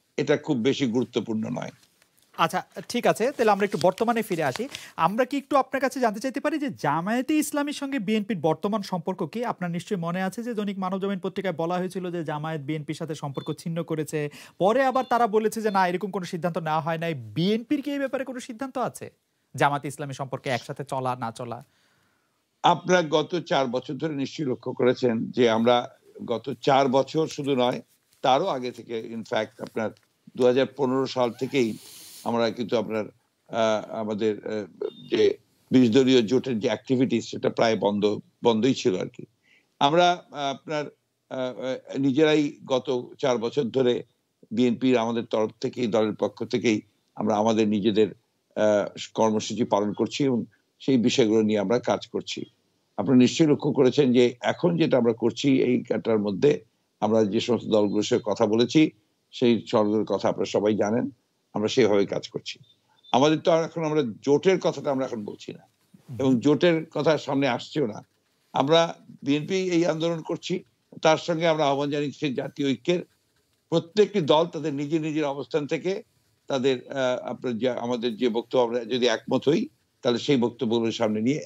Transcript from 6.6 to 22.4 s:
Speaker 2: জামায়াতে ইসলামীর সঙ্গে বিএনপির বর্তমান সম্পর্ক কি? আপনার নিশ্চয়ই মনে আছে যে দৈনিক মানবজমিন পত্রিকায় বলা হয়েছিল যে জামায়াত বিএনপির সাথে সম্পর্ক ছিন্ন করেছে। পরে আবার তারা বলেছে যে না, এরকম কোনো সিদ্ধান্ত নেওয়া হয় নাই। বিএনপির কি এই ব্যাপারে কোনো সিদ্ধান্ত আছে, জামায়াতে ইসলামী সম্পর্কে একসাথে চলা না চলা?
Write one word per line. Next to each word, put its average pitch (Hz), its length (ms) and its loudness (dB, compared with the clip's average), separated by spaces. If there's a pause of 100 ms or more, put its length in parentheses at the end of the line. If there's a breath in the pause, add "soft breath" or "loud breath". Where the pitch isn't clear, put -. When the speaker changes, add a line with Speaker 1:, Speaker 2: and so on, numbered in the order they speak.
Speaker 2:
জামায়াতে 185 680 -2
ইসলামীর 294 340 -2
সঙ্গে 277 260 -6
বিএনপির 214 400 -2
বর্তমান 165 440 0
সম্পর্ক 180 440 -6
কি? 226 180 -8
আপনার 180 260 -6
নিশ্চয়ই 175 280 -6
মনে 170 240 -4
আছে 190 200 -6
যে 240 120 -8
দৈনিক 202 240 -6
মানবজমিন 190 400 -4
পত্রিকায় 185 360 -6
বলা 165 240 -2
হয়েছিল 180 320 -6
যে 170 140 -6
জামায়াত 151 360 -6
বিএনপির 151 340 -6
সাথে 156 200 -8
সম্পর্ক 147 440 -8
ছিন্ন 165 240 -6
করেছে। 156 460 -4 (300 loud breath)
পরে 220 240 4
আবার 254 220 2
তারা 240 220 2
বলেছে 214 360 0
যে 214 80 0
না, 190 180 4
এরকম 180 220 -2
কোনো 185 140 -6
সিদ্ধান্ত 175 340 -4
নেওয়া 156 220 0
হয় 165 180 -4
নাই। 165 160 -4
বিএনপির 190 680 -2
কি 294 80 -6
এই 285 80 -4
ব্যাপারে 269 260 -4
কোনো 254 160 -10
সিদ্ধান্ত 262 380 -10
আছে, 185 320 -6 (460)
জামায়াতে 143 320 2
ইসলামী 139 240 -10
সম্পর্কে 135 380 -8
একসাথে 131 340 -4
চলা 127 320 -4
না 120 140 -6
চলা? 120 340 -12 (1000)